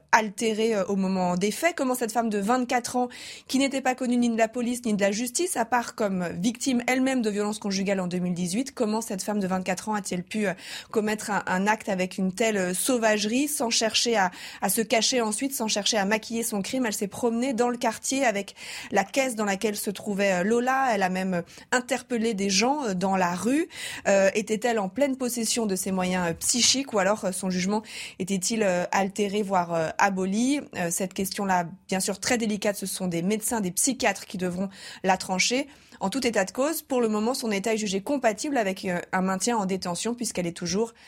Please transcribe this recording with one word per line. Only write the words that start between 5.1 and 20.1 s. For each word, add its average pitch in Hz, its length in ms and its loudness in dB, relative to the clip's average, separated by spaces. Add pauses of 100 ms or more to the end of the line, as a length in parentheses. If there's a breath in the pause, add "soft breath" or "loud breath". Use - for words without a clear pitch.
justice, 247 460 -2
à 233 80 2
part 240 320 -2
comme 190 320 0 (100)
victime 240 480 2
elle-même 262 360 2
de 220 60 2
violences 208 300 -2
conjugales 196 400 0
en 180 80 -2
deux 180 140 -2
mille 180 140 0
dix-huit, 180 360 -2
comment 220 300 0
cette 202 200 -6
femme 208 200 -2
de 190 80 0
vingt-quatre 185 400 -2
ans 214 60 -2
a-t-elle 185 280 -4
pu, 214 240 -2
euh, 180 60 0 (400 loud breath)
commettre 214 400 0
un, 190 140 0
un 185 200 2
acte 214 220 2
avec 185 300 -2
une 190 140 0
telle, 220 240 2
euh, 180 160 0
sauvagerie, 220 760 2
sans 262 200 -2
chercher 226 480 2
à, 185 140 4 (300 loud breath)
à 214 80 0
se 190 120 2
cacher 226 400 2
ensuite, 214 360 -2
sans 226 100 -2
chercher 208 300 0
à 196 80 2
maquiller 220 400 0
son 208 180 -2
crime ? 254 240 -2
Elle 208 60 -2
s'est 208 160 -4
promenée 240 440 0
dans 240 160 2
le 240 80 -2
quartier 262 480 -2
avec 202 300 -2 (380 loud breath)
la 190 100 2
caisse 262 320 0
dans 214 100 -2
laquelle 202 320 0
se 208 140 -4
trouvait, 196 440 0